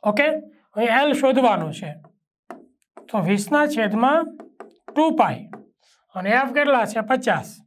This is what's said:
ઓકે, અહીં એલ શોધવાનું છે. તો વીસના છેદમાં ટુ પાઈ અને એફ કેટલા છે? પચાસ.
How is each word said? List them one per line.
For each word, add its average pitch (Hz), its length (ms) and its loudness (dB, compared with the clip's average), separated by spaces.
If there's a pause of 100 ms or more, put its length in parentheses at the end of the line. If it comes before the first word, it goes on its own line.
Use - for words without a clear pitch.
ઓકે, 208 260 0 (460)
અહીં 233 140 0
એલ 269 240 2
શોધવાનું 240 600 0
છે. 156 200 -12 (1200)
તો 220 60 0
વીસના 208 480 2
છેદમાં 254 580 0 (720)
ટુ 311 200 2
પાઈ 165 340 0 (640)
અને 185 160 -4
એફ 254 220 2
કેટલા 277 320 2
છે? 208 160 -4
પચાસ. 220 680 -2